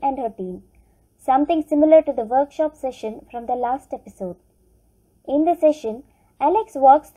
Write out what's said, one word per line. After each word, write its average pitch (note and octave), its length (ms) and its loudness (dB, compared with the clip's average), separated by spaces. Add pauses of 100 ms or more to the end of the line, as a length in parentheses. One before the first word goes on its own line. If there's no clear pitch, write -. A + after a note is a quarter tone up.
and C4+ 160 -4
her A#3+ 120 -6
team, F#3 340 -12 (520)
something D4 520 0
similar D#4 340 6
to D4 100 -6
the A#3 120 -6
workshop C#4+ 500 -2
session A#3+ 560 -12
from A#3+ 160 -14
the B3 80 -6
last B3 380 -6
episode. G3+ 420 -14 (920)
In D4 160 0
the E4+ 100 2
session, D4 480 -2 (380)
Alex F#4+ 340 -2
walks C#4 420 4